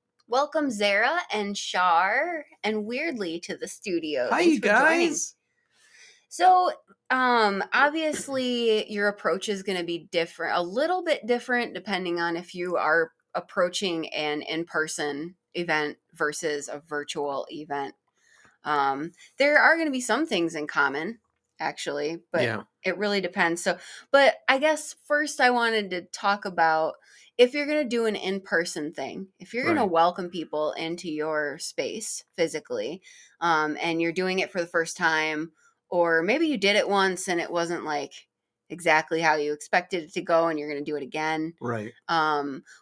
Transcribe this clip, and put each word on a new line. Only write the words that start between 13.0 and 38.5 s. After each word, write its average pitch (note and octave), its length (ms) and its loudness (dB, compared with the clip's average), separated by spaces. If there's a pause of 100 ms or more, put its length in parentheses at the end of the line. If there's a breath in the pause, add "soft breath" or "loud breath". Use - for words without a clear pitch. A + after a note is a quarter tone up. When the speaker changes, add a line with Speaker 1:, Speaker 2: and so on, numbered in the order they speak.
Speaker 1:
approaching F3+ 800 -2
an D3+ 280 -2
in-person D#3+ 960 -4 (180)
event D#3 440 -2 (160)
versus D3+ 540 -4
a C#3+ 120 -10
virtual C#3+ 720 -6
event. C#3+ 440 -8 (720 soft breath)
Um, C#3+ 480 0 (260 loud breath)
there D4 200 4
are C#4+ 200 6
gonna D#4 120 0
be C4 100 -2
some B3 260 0
things E3+ 280 0
in D3+ 120 -6
common, D3+ 540 -2 (400)
actually, D3+ 640 -4 (100)
but D#3+ 100 0
Speaker 2:
Yeah. A2 200 -2 (220)
Speaker 1:
it F3+ 140 -2
really G3+ 220 0
depends. F3 420 0
So, F3+ 160 0 (320 loud breath)
but C#4 280 6 (100)
I C4+ 100 4
guess D4+ 360 0 (120)
first D4 340 0
I B3 100 6
wanted A3+ 400 0
to F3+ 120 -4
talk G#3 420 -2
about D#3+ 520 2 (420 soft breath)
if B3 160 6
you're D4 120 -2
gonna D4+ 180 0
do A3+ 220 0
an G#3 100 0
in-person E3+ 800 -4
thing, C#3 340 -10 (100)
if - 160 -16
you're C4 120 -4
gonna D#4 160 2
Speaker 2:
Right. G3 80 0
Speaker 1:
welcome E3+ 400 2
people D#3 420 -4
into E3 380 -8
your D3+ 480 -4
space - 640 -8 (100)
physically, D3+ 680 -4 (380 loud breath)
um, D#3 400 0
and E3 220 0
you're E3 100 0
doing F#3 280 -2
it D#3 100 -2
for F#3 100 -4
the E3+ 60 -4
first E3 300 -2
time, D#3 560 0 (380 soft breath)
or E3+ 320 4
maybe D4 260 2
you C#4+ 100 0
did G3+ 180 2
it F#3 120 2
once F#3+ 400 0
and E3+ 120 0
it - 100 -6
wasn't, E3+ 340 -2
like, D3 420 -8 (440)